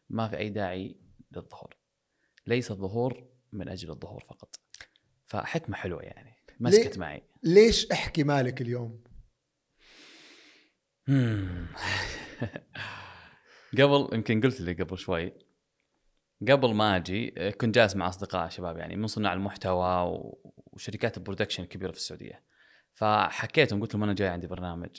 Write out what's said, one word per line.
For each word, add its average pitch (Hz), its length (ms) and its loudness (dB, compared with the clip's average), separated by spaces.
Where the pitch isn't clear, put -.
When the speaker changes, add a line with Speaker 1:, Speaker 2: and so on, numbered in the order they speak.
Speaker 1:
ما 110 180 -2
في - 80 -6
أي 107 140 -4
داعي 98 500 -6
للظهور. - 440 -16
ليس 120 240 0
الظهور 107 580 -4
من 92 160 -8
أجل 92 220 -10
الظهور 87 340 -14
فقط." - 320 -20
فحكمة - 500 -6
حلوة 90 260 -8
يعني، - 340 -18
مسكت 185 340 6
Speaker 2:
ليه-، - 40 -8
Speaker 1:
معي. 76 240 -8
Speaker 2:
ليش 208 500 8
احكي 156 320 0
مالك 135 360 2
اليوم؟ 117 440 -6
Speaker 1:
مم. 101 580 0
<laughs> - 1160 -12
قبل، 143 340 6
يمكن 110 280 2
قلت 123 200 2
لي 87 120 -2
قبل 90 260 -4
شوي، 87 340 -2
قبل 131 260 4
ما 104 220 4
أجي، 92 340 -2
كنت 110 240 0
جالس 107 220 6
مع 90 120 0
أصدقاء 90 400 -4
شباب 87 280 -8
يعني 82 200 -8
من 107 100 -2
صناع 107 260 0
المحتوى 90 760 0
و-، - 480 -10
وشركات - 600 -6
البرودكشن 95 460 -4
الكبيرة 90 280 -8
في 87 60 -14
السعودية. - 480 -10
فحكيتهم، 107 840 2
قلت 110 140 -4
لهم: 107 80 0
"أنا 104 100 2
جاي 98 160 0
عندي 87 180 -4
برنامج 87 420 -8